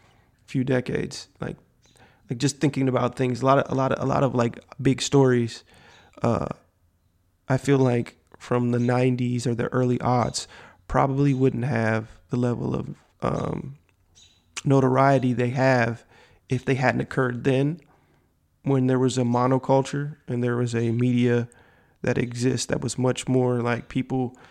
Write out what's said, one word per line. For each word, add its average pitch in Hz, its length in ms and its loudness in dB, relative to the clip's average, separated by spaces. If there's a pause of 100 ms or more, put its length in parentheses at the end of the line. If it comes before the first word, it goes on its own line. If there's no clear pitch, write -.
(460)
few 131 180 -4
decades. - 640 -4 (120)
Like, - 180 -10 (720)
like, 120 100 -8
just 139 200 -2
thinking 135 300 0
about 123 280 0
things, 123 260 -2
a 131 40 0
lot 135 120 6
of, - 140 -2
a - 20 -2
lot 131 160 0
of, - 100 -2
a 127 60 -2
lot 135 160 0
of, 127 140 0
like, 120 240 0 (200)
big 127 220 0
stories, 127 600 2 (580)
uh, - 240 0 (1000)
I 131 80 2
feel 139 220 2
like 120 380 0 (220)
from 123 320 0
the 120 80 0
nineties 123 720 0
or 120 80 0
the 113 160 -4
early 123 260 2
aughts 123 480 0 (400)
probably 135 480 2
wouldn't 127 300 0
have 113 440 0 (200)
the - 80 -2
level 123 380 -2
of, 143 200 -6 (260)
um, - 580 -4 (840)
notoriety 131 680 4
they 120 160 0
have 123 560 0 (440)
if 127 160 -2
they 139 100 0
hadn't 127 260 2
occurred 123 420 -2
then, 139 380 0 (840)
when 135 240 2
there 127 120 2
was 127 200 0
a 131 40 0
monoculture 131 960 0 (120)
and 120 160 -2
there 120 120 0
was 120 180 -2
a 117 180 0
media 120 560 2 (540)
that 120 140 -2
exists 120 500 -2
that 135 160 -4
was 123 140 -6
much 127 300 -2
more, 127 340 2
like, 120 280 -4
people 131 480 -4 (140)